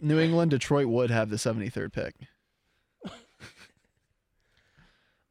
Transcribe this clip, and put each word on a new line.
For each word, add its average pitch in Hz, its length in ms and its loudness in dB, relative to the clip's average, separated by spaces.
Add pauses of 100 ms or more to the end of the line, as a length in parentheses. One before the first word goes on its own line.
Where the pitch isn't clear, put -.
New 151 180 2
England, 165 340 4
Detroit 139 340 2
would 117 240 2
have 110 180 0
the 104 80 -6
seventy-third 107 560 -4
pick. - 220 -8 (3250)